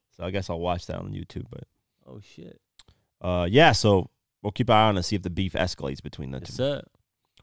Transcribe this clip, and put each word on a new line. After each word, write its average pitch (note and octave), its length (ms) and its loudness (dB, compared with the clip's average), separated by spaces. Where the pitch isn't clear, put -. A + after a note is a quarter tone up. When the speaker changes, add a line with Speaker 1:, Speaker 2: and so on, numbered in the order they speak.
Speaker 1:
so F2 60 -12
I F2+ 80 -4
guess F#2+ 180 -4
I'll E2+ 100 -4
watch F2 280 -2
that - 100 -8
on G2 140 -10
YouTube. - 380 -10
But - 160 -16
Speaker 2:
Oh, - 140 -20
shit. - 380 -20
Speaker 1:
uh, F2+ 280 0
yeah, C3+ 240 8
so G2+ 360 4
we'll G#2 120 -4
keep A#2 160 0
an A2+ 60 6
eye A2 120 6
on G#2 100 2
and - 80 -2
see - 120 -2
if F2 60 -10
the F#2 60 -6
beef F2+ 240 -4
escalates C#2+ 480 -4
between C#2 300 -12
the C2 80 -10
Speaker 2:
Yes, - 80 -14
Speaker 1:
two. - 60 -14
Speaker 2:
sir. C3+ 280 -6